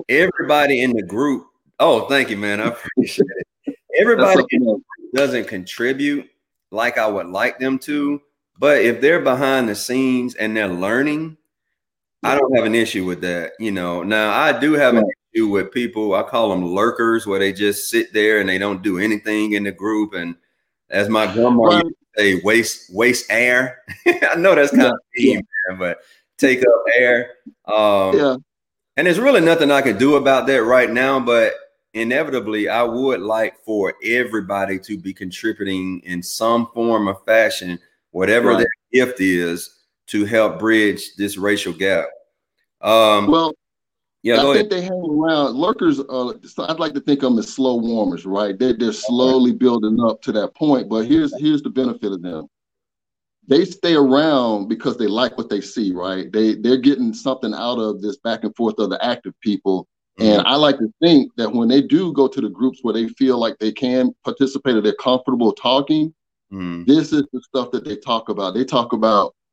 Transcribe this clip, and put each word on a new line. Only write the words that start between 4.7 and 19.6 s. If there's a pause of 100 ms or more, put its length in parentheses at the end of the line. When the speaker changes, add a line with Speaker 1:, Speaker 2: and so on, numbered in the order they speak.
Speaker 1:
doesn't
contribute (420)
like
I
would
like
them
to, (380)
but
if
they're
behind
the
scenes
and
they're
learning, (880)
I
don't
have
an
issue
with
that,
you
know.
Now,
I
do
have
an
Speaker 2:
Right. (200)
Speaker 1:
issue
with
people,
I
call
'em
lurkers,
where
they
just
sit
there
and
they
don't
do
anything
in